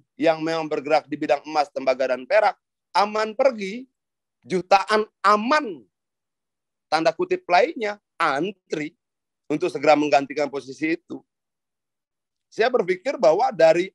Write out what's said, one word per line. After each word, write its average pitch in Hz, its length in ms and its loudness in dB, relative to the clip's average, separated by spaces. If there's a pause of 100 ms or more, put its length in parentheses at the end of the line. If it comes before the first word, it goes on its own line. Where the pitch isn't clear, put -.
(160)
yang 160 240 2
memang 160 240 -2
bergerak 151 400 0
di 143 160 -10
bidang 147 240 0
emas, 151 240 -2
tembaga, 131 480 -2
dan 127 80 -12
perak, 196 320 2 (400)
Aman 214 400 -2
pergi, 233 480 -2 (640)
jutaan 196 580 0 (160)
Aman, 214 640 0 (1040)
tanda 160 240 0
kutip, 180 320 -4
lainnya, 208 560 0 (160)
antri 160 800 -4 (540)
untuk 156 180 -2
segera 147 300 2
menggantikan 143 500 0
posisi 135 480 -6
itu. 135 240 -16 (1300)
Saya 247 240 -2
berpikir 226 480 -2
bahwa 202 320 4
dari 165 420 4